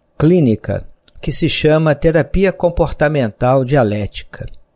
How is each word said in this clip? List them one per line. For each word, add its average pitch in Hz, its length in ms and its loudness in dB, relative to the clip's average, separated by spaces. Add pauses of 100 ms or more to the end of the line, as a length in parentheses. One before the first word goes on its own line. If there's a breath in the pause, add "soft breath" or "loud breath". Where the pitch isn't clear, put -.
(160)
clínica 127 720 0 (340)
que - 120 -6
se 151 160 -2
chama 156 460 2
terapia 170 580 0
comportamental 135 1120 0
dialética. 110 840 -2 (300)